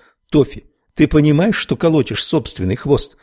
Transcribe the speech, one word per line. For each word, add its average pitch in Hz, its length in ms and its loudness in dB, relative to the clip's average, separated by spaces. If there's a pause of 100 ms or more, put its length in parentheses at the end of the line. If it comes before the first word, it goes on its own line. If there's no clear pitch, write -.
(300)
Тофи, - 360 0 (300)
ты 156 120 2
понимаешь, 151 480 2
что - 220 -6
колотишь 156 440 0
собственный 104 540 -4
хвост? - 480 -2